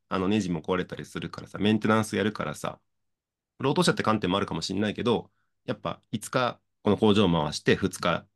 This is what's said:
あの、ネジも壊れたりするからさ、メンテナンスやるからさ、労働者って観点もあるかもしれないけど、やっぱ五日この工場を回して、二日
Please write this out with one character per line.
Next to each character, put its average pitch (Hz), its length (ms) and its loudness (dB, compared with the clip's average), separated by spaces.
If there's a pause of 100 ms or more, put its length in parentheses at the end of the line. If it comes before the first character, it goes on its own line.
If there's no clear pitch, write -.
あ 95 100 -2
の、 92 80 0
ネ 107 140 2
ジ 90 80 -4
も 85 120 -2
壊 92 160 -2
れ 87 80 -2
た - 100 -12
り 78 100 -12
す - 140 -12
る 85 100 -8
か - 120 -12
ら - 60 -16
さ、 - 120 -16
メ 101 120 4
ン 110 80 4
テ 110 80 0
ナ 110 120 6
ン 107 60 0
ス - 100 -6
や 101 80 0
る 104 100 0
か 80 100 -6
ら 78 120 -6
さ、 - 240 -8 (800)
労 139 140 0
働 175 120 2
者 170 80 4
っ - 20 0
て - 80 -4
観 107 160 2
点 95 100 -2
も 98 80 2
あ - 20 2
る 98 60 0
か - 80 -8
も 82 80 -4
し 92 120 -6
れ 98 60 -2
な 104 100 0
い 90 40 -4
け 98 100 -6
ど、 104 280 0 (340)
や 131 100 -6
っ - 40 -20
ぱ - 220 -8 (100)
五 - 180 -8
日 127 300 -2 (240)
こ 107 60 2
の 95 80 4
工 107 160 4
場 104 120 4
を 87 60 4
回 76 220 0
し - 80 -8
て、 113 140 4
二 92 240 -4
日 87 260 -2 (100)